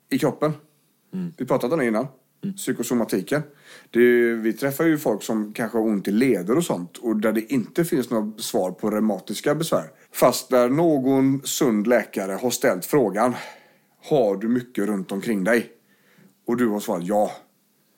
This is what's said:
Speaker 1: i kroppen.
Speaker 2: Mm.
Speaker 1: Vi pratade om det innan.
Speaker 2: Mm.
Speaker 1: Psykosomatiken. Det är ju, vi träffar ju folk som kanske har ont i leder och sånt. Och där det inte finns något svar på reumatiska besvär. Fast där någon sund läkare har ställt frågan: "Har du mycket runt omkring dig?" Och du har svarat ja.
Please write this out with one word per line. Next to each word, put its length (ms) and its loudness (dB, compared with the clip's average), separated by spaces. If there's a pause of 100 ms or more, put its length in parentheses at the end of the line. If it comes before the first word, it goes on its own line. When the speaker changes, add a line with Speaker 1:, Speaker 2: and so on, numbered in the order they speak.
(100)
Speaker 1:
i 80 0
kroppen. 340 0 (600)
Speaker 2:
Mm. 240 -6
Speaker 1:
Vi 100 -8
pratade 280 0
om 60 0
det 60 2
innan. 200 0 (380)
Speaker 2:
Mm. 120 -6
Speaker 1:
Psykosomatiken. 880 -2 (480)
Det 80 0
är 40 6
ju, 380 4
vi 120 0
träffar 320 -2
ju 140 4
folk 240 -2
som 300 -2
kanske 260 -4
har 60 2
ont 240 0
i 20 0
leder 460 2
och 80 2
sånt. 340 -6
Och 180 -2
där 160 0
det 200 -4
inte 320 -2
finns 260 -2
något 300 -4
svar 300 -2
på 200 -4
reumatiska 640 -2
besvär. 300 -2 (280)
Fast 360 2
där 200 4
någon 760 2
sund 420 2
läkare 460 0
har 180 -2
ställt 360 0
frågan: 480 2 (680)
"Har 340 2
du 120 -4
mycket 380 -2
runt 260 -4
omkring 320 -2
dig?" 280 2 (760)
Och 100 0
du 120 2
har 120 -2
svarat 240 -6
ja. 260 0 (680)